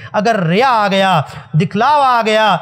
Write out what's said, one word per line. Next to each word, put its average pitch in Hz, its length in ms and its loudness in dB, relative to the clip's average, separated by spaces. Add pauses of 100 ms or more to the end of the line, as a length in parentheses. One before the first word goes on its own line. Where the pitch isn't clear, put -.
(140)
अगर 214 260 0
रिया 185 280 0
आ 214 200 0
गया, 190 360 0 (320)
दिखलावा 254 500 0
आ 247 160 2
गया, 214 400 2